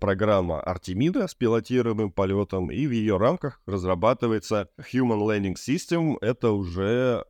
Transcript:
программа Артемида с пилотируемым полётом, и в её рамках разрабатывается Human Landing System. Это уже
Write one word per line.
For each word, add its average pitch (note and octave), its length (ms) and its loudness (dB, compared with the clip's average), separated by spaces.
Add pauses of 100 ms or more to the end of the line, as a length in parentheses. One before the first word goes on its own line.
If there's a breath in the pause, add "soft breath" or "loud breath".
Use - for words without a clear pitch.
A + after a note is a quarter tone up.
программа G2 600 2
Артемида B2 680 -2
с - 80 -14
пилотируемым A2+ 720 2
полётом, G2 640 0
и A#2 160 -4
в - 20 -2
её G#2+ 280 2
рамках C#3 460 0
разрабатывается G2+ 1080 0 (220)
Human A#2+ 280 2
Landing G#2 340 0
System. D#3+ 680 -2
Это A#2+ 300 0
уже G2+ 800 0